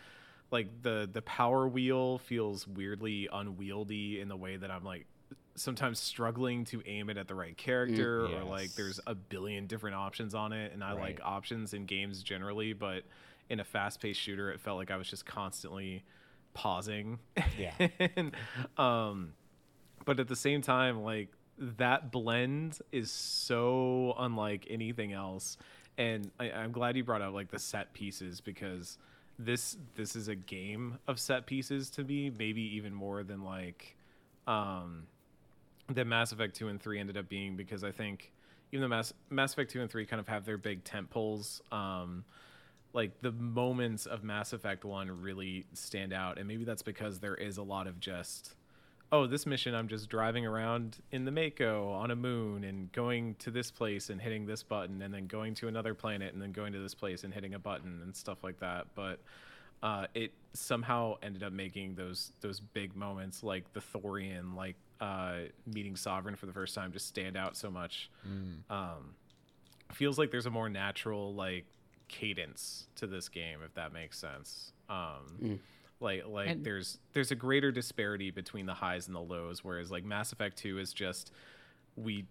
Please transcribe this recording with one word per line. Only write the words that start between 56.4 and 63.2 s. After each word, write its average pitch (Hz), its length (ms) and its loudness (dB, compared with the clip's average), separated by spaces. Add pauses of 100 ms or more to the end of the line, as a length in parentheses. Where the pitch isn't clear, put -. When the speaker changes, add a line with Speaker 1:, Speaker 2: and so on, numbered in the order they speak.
Speaker 1:
then 98 120 -4
going 104 200 -2
to 98 60 -2
this 98 160 -4
place 95 300 -2
and 95 100 -6
hitting 98 200 -6
a 101 40 -6
button," 87 440 -4
and 92 140 -8
stuff - 280 -6
like 92 160 -6
that. 90 340 -2
But, 95 240 -2 (640)
uh, 104 320 2
it 113 180 0 (220)
somehow 117 680 2
ended 98 200 -6
up 101 100 -2
making 95 440 -4
those, 92 440 -4
those 98 200 -4
big 101 360 -6
moments, 98 460 -4